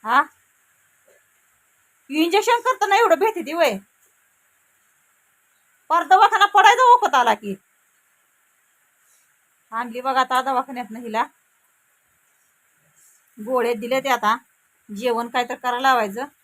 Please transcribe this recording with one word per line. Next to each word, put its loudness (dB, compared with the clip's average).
हा? 2
इंजेक्शन 0
करताना 0
एवढं 4
भीती -2
ती -10
वय. 0
पार 0
दवाखाना 4
पडायचा 6
ओकत 0
आला 2
की. -10
आणली -10
बघा -2
आता 0
दवाखान्यातनं -6
हिला. -6
गोळ्या -2
दिल्या -4
ते -8
आता. 0
जेवण -2
काय -4
तर -8
करायला -6
लावायचं. -2